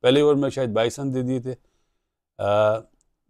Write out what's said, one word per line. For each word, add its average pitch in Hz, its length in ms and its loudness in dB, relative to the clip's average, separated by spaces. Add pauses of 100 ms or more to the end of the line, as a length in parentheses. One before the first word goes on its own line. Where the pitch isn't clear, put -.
पहले 131 180 4
ओवर 147 140 4
में 139 140 0
शायद 127 240 -4
बाईस 113 260 0
रन 139 120 -4
दे 131 120 -4
दिए 127 180 -4
थे। 123 140 -10 (840)
अ, 107 400 2 (500)